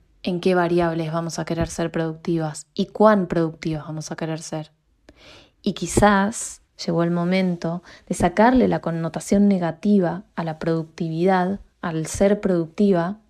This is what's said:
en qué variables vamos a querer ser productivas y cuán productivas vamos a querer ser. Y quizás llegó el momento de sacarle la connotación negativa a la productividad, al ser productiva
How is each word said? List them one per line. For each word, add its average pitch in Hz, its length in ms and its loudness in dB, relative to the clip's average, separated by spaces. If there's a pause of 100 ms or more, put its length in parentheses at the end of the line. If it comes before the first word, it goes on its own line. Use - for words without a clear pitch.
(220)
en 180 180 -4
qué 185 140 2
variables 170 580 0
vamos 165 280 -6
a 160 60 -4
querer 165 220 -2
ser 165 240 -6
productivas 160 840 -4
y 190 120 -2
cuán 208 400 4
productivas 160 600 -4
vamos 156 240 -10
a 165 40 -8
querer 160 260 -6
ser. 156 300 -10 (920)
Y 190 100 -2
quizás 202 880 0 (240)
llegó 170 180 0
el 170 80 0
momento 175 680 -2 (260)
de 180 80 -4
sacarle 214 520 4
la 170 140 0
connotación 165 680 0
negativa 180 760 2 (120)
a 170 80 -6
la 160 160 -6
productividad, 170 1000 0 (220)
al 160 240 -4
ser 202 340 2
productiva 180 800 0 (120)